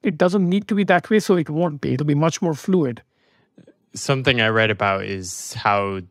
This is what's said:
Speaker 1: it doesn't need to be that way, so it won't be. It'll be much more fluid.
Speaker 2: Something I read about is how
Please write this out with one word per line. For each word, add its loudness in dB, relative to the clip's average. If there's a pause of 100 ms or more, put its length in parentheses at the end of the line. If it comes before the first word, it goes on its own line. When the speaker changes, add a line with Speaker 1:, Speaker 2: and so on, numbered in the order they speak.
Speaker 1:
it -2
doesn't 2
need 0
to 0
be 2
that 2
way, 4
so 2
it 0
won't -4
be. -2
It'll -2
be 2
much 0
more 0
fluid. 0 (920)
Speaker 2:
Something 0
I 4
read 2
about 0
is -10
how 0